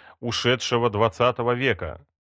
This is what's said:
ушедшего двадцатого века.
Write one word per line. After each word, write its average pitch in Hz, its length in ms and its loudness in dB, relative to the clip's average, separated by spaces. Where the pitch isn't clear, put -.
ушедшего 120 720 0
двадцатого 117 600 0
века. 120 540 -4